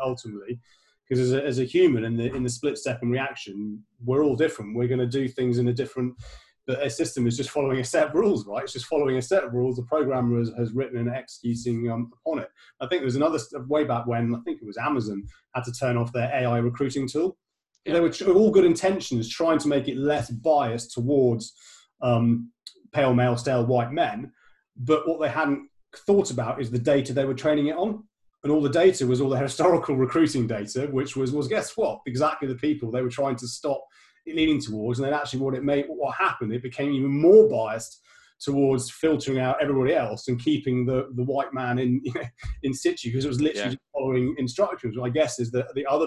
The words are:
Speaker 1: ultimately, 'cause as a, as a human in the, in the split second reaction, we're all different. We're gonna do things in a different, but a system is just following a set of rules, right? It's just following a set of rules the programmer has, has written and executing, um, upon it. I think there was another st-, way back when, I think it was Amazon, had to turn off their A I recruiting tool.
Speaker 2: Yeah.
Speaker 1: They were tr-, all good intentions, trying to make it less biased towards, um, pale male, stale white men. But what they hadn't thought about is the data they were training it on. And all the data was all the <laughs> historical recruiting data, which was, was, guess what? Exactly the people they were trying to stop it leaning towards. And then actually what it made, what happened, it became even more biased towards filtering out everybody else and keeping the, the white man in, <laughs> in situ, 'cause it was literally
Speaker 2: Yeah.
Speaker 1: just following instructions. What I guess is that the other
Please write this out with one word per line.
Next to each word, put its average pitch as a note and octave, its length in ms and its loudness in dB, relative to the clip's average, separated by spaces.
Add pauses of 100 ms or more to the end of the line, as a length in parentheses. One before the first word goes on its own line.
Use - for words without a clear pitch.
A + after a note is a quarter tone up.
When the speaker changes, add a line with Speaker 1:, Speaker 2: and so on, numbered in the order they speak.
Speaker 1:
ultimately, A#2+ 580 -8 (480)
'cause B2+ 120 0
as B2+ 120 2
a, C3 120 0
as C3 140 -2
a C3 60 2
human C#3 400 4
in A#2 120 -2
the, A#2 180 -2
in C3 80 -4
the B2 80 -2
split C3+ 280 -4
second A#2+ 320 -4
reaction, G#2+ 720 -6 (220)
we're C3 180 2
all C#3 140 2
different. A2+ 400 -2
We're B2 120 0
gonna B2 180 0
do C3 200 -2
things B2 320 0
in B2 100 2
a B2 40 0
different, B2 420 -4 (520)
but C3 180 -4
a C3 60 -2
system C#3 360 -2
is A#2 100 2
just C3+ 140 -4
following C3+ 300 0
a B2+ 40 -4
set D3+ 240 2
of C3 60 -10
rules, F3 320 2
right? G#2 160 -6
It's - 120 -10
just B2 120 -10
following C#3+ 300 0
a B2+ 60 0
set F#3+ 200 2
of A#2+ 120 -6
rules B2 220 0
the B2 80 -6
programmer B2+ 540 0
has, A#2 200 0
has A#2 140 -2
written B2+ 260 -4
and A#2 120 -2
executing, A#2+ 800 -4
um, A#2 220 -4 (120)
upon D#3+ 160 -2
it. - 100 -10 (300)
I C3 60 -6
think E3+ 140 0
there C3+ 60 -4
was B2 100 0
another D#3 240 2
st-, C3 280 -12
way D3+ 160 2
back A#2+ 220 -2
when, A#2 280 0
I A#2 100 -8
think - 160 -6
it A2+ 60 -16
was G2+ 100 -12
Amazon, A2 480 -4 (300)
had B2 100 -4
to B2 80 -10
turn B2 240 -2
off A#2+ 160 -2
their B2 200 -2
A C3 120 0
I A#2+ 140 2
recruiting B2 500 -2
tool. F3 280 -2 (500)
Speaker 2:
Yeah. D3+ 80 -2
Speaker 1:
They E3+ 60 6
were E3+ 100 4
tr-, F#3 200 0
all G#3 220 8
good F#3 140 8
intentions, E3 640 2
trying E3 320 2
to D3 80 0
make C3+ 200 2
it B2 80 -4
less C#3 340 0
biased A#2+ 640 0
towards, B2 600 2 (480)
um, A#2 520 2 (400)
pale C3 220 4
male, B2 220 4
stale B2 300 0
white B2 260 2
men. C#3+ 400 -2 (440)
But D#3 320 2
what E3 120 -2
they D3+ 80 0
hadn't C#3+ 400 -2 (380)
thought G3 240 4
about B2 300 -4
is A#2 100 -6
the B2 80 -2
data C3+ 340 2
they C3+ 140 0
were C3+ 80 -2
training D3 340 0
it D#3 80 -4
on. G#3 280 -4 (400)
And C#3+ 80 2
all D3+ 100 4
the C#3 80 2
data E3 360 4
was B2 140 2
all C#3 80 2
the C3 100 2
<laughs> C#3 100 0
historical E3 480 2
recruiting C3 500 2
data, A2+ 440 -4
which C3 260 -4
was, C3 160 -2
was, C#3+ 160 -2
guess - 280 -4
what? G3 300 -2
Exactly C#3 420 -2
the C3 60 -2
people D3 360 -2
they B2+ 120 -2
were B2+ 80 -2
trying C3+ 260 -2
to A#2+ 120 -10
stop C3+ 340 -4 (420)
it D#3 120 -12
leaning D#3 240 4
towards. A2 380 -4
And C3+ 80 -2
then C#3 60 0
actually C#3+ 280 -2
what C3+ 140 -2
it B2+ 100 -6
made, C#3+ 240 2
what D3 260 -4
happened, B2 400 -2
it B2 80 -6
became C#3 300 -4
even C#3 180 0 (100)
more G#3 300 10
biased A2 500 -4 (400)
towards C3+ 500 2
filtering C3+ 500 0
out B2+ 200 0
everybody C#3 340 2
else A2+ 340 -4
and B2 140 -2
keeping B2+ 440 0
the, B2+ 300 -2
the B2 80 -2
white C3+ 280 -4
man B2 260 -2
in, B2+ 220 2 (320)
<laughs> - 300 -10
in C3+ 100 -2
situ, C3 400 -4
'cause C3 120 -2
it D3 40 -2
was B2+ 120 -2
literally D3 240 0
Speaker 2:
Yeah. B2 80 -2
Speaker 1:
just C3+ 60 -8 (140)
following C3 460 -2
instructions. B2+ 580 -2
What B2 100 -4
I B2 40 -2
guess C#3 300 0
is A#2 100 -2
that B2 240 -4
the C#3+ 120 -4
other D3+ 200 2